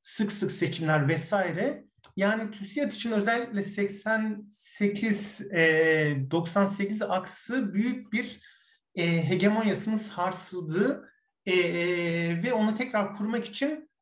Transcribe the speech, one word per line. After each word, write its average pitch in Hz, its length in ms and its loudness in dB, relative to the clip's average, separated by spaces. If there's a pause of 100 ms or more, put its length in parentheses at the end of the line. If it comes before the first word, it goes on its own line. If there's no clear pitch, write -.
sık - 320 -2
sık - 200 -2
seçimler 156 560 0
vesaire. 185 760 0 (320)
Yani 208 340 0
tüsiyat 214 440 -4
için 233 180 -4
özellikle 214 500 0
seksen 214 880 -2
sekiz, - 920 -2
e, 160 760 4 (140)
doksan 175 360 2
sekiz 202 360 -2
aksı 190 720 -2
büyük 233 380 0
bir, - 280 -4 (540)
e, 170 340 2
hegemonyasının 208 680 2
sarsıldığı, 180 1120 -2 (360)
e, 185 60 2 (920)
ve 247 100 0
onu 214 220 2
tekrar 214 400 -2
kurmak 226 300 -2
için - 460 -4 (120)